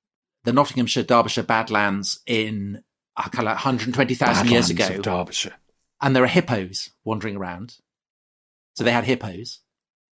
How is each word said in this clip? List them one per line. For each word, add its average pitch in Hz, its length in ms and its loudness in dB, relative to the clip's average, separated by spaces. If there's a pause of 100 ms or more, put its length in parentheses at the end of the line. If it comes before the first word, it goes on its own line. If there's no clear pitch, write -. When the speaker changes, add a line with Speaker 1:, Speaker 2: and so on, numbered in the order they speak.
(440)
Speaker 1:
the 120 100 0
Nottinghamshire, 127 500 2
Derbyshire 117 400 2
Badlands 104 840 0
in, 110 560 -4 (340)
uh, - 120 -4
kinda 117 160 -2
like 107 120 -2
hundred 123 380 0
twenty 127 200 2
thousand 120 340 2
years 117 200 4
Speaker 2:
Badlands 92 260 0
Speaker 1:
ago. 98 40 -6
Speaker 2:
of - 20 -6 (180)
Derbyshire. - 340 -6 (480)
Speaker 1:
And 139 140 2
there 127 80 6
are 123 40 6
hippos 104 640 -2 (120)
wandering 110 320 -4
around. 92 420 -10 (1000)
So 113 80 -4
they 117 80 4
had 117 140 2
hippos. 117 560 -4 (560)